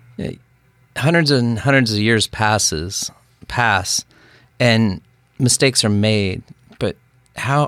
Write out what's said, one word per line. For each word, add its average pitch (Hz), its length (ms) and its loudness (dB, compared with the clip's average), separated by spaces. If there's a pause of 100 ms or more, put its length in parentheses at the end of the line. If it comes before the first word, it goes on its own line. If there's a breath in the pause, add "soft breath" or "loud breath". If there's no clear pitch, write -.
(160)
Yeah, - 160 -8 (640)
hundreds 160 340 2
and 120 280 0
hundreds 131 340 2
of 104 60 -2
years 107 280 2
passes, 101 840 -2 (380)
pass, 104 560 -2 (540 soft breath)
and 113 440 2 (360)
mistakes 127 460 2
are 107 60 0
made. 104 520 0 (360)
But 107 180 -6 (400)
how 139 320 0